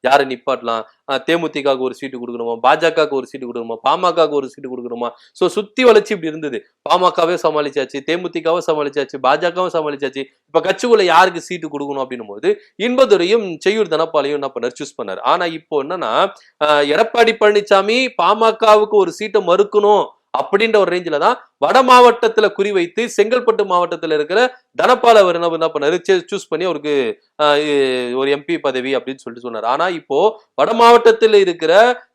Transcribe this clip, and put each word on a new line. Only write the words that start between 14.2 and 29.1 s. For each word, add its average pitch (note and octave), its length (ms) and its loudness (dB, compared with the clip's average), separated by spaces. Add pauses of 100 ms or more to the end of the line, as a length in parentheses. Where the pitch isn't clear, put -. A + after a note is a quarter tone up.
என்ன C3+ 100 -6
பண்ணாரு, A#2+ 260 -6
சூஸ் - 220 -14
பண்ணாரு. G2+ 300 -10
ஆனா F3 260 0
இப்போ D#3 260 -10
என்னன்னா, C#3+ 320 -6 (500)
ஆஹ், D3 260 2
எடப்பாடி A3+ 500 2
பழனிசாமி G#3 640 2 (160)
பா F3 180 0
ம A3 240 2
கவுக்கு G#3+ 400 4
ஒரு F3+ 160 2
சீட்டை G#3 300 -2
மறுக்கணும் G3+ 600 2 (300)
அப்படின்ற G#3 440 0
ஒரு F#3 120 2
ரேஞ்சில E3+ 280 -4
தான் G#3+ 200 0 (220)
வட F3 220 2
மாவட்டத்துல A#3+ 680 4
குறிவைத்து G3 600 -2
செங்கல்பட்டு A3 560 0
மாவட்டத்துல F3 500 -2
இருக்கிற D3+ 240 0 (380)
தனபால் A3+ 420 4
அவர் F3+ 180 4
என்ன, E3+ 140 -2
என்ன E3 160 -2
பண்ணாரு, D#3 320 -2
சே-, F3+ 240 0
சூஸ் - 240 -10
பண்ணி E3 180 -6
அவருக்கு, D3+ 280 -4 (460)
ஆஹ், D3 200 2
இ-, D3 160 -2 (400)
ஒரு C3+ 160 -2
எம் C#3+ 140 -4
பி E3+ 140 -4
பதவி C3 340 -4
அப்படின்னு C3+ 300 -8